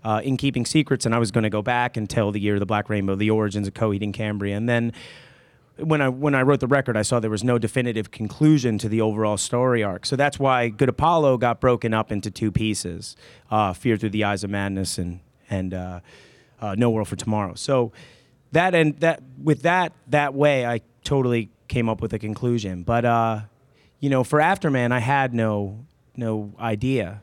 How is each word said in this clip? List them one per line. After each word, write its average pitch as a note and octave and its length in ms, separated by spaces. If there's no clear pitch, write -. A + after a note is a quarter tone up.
uh, A2 220
In C3+ 100
Keeping B2+ 300
Secrets, C#3 400
and A#2 100
I A#2+ 40
was A2 120
gonna G#2+ 180
go G#2 120
back A#2+ 340
and G#2+ 140
tell G#2 240
the G#2 60
Year G#2 160
of G2+ 40
the G2 60
Black G#2 240
Rainbow, G2 260
the G#2+ 140
origins G#2+ 380
of F#2+ 60
Coheed G#2 300
and G2+ 100
Cambria. G2+ 440
And A2+ 100
then A#2 240
when D#3 240
I, C3+ 80
when C#3 240
I C3 80
wrote C#3 180
the C3 80
record, B2+ 300
I G#2+ 60
saw A#2+ 160
there G#2+ 100
was G#2+ 140
no A#2+ 160
definitive A2+ 500
conclusion B2 680
to A2 100
the A2 100
overall G#2+ 380
story B2 460
arc. F#2+ 240
So C#3 80
that's C#3+ 240
why B2+ 300
Good B2+ 200
Apollo D3 480
got A#2 240
broken A#2+ 320
up A2 180
into G#2 200
two G#2+ 200
pieces, F#2 640
uh, G#2 220
Fear A2+ 240
Through G#2+ 120
the G#2 140
Eyes G2+ 200
of G2 60
Madness G2 480
and, F2 220
and, F#2 240
uh, F2+ 240
uh, G#2 200
No A#2+ 100
World A2 200
for G2+ 60
Tomorrow. G#2 380
So B2+ 380
that F3+ 200
and D#3 280
that, E3 200
with D3+ 200
that, F3 280
that C#3+ 260
way, C#3 320
I A#2+ 160
totally B2 460
came A#2 220
up G#2+ 120
with A2 120
a A2 60
conclusion. G#2+ 640
But, A#2 240
uh, A2+ 360
you C#3+ 100
know, C3 140
for D3+ 160
Afterman, C#3+ 520
I B2 80
had C3 320
no, A2 540
no A2 440
idea. G#2+ 640